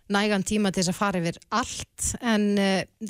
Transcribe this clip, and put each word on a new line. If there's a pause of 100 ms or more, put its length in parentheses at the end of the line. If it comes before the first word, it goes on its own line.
(100)
nægan
tíma
til
þess
að
fara
yfir (140)
allt, (140)
en,
eh, (260)